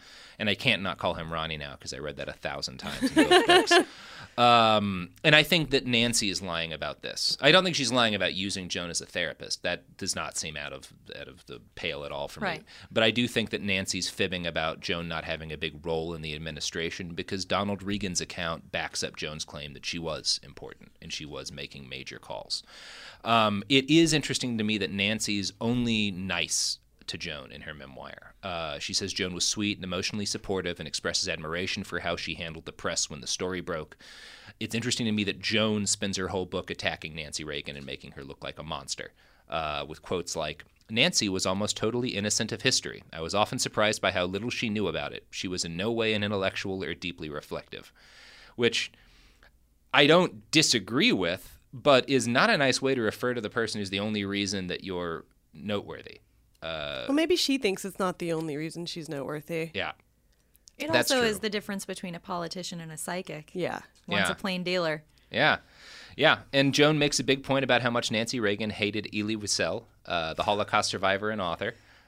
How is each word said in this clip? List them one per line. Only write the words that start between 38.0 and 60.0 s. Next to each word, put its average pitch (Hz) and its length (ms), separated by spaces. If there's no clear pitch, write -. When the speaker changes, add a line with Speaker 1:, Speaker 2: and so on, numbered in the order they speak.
Speaker 1:
her 69 140
look 69 180
like 69 160
a 76 40
monster, 71 500
uh, 76 380
with 78 140
quotes - 340
like, 78 300
"Nancy 117 400
was 92 160
almost 98 320
totally 120 320
innocent 104 420
of 110 120
history. 73 400
I 82 80
was 82 120
often 107 240
surprised 107 440
by 95 100
how 90 140
little 101 240
she 117 200
knew 104 200
about 73 240
it. - 180
She - 160
was 90 160
in 85 140
no 110 160
way 110 200
an 104 120
intellectual 95 580
or 78 100
deeply 82 360
reflective," - 640
which - 340
I 143 140
don't 160 440
disagree 147 640
with, 92 440
but 131 360
is 123 180
not 143 220
a 208 80
nice 135 240
way 135 140
to 123 60
refer 123 320
to 120 80
the 101 80
person 113 300
who's 95 120
the 98 100
only 104 240
reason 98 420
that 87 160
you're 87 400
noteworthy. 90 640
Uh, 73 460
Speaker 3:
Well, 277 80
maybe 330 200
she 269 240
thinks 196 260
it's 190 140
not 180 180
the 170 160
only 160 240
reason 165 300
she's 156 200
noteworthy. 160 680
Speaker 1:
Yeah. 85 160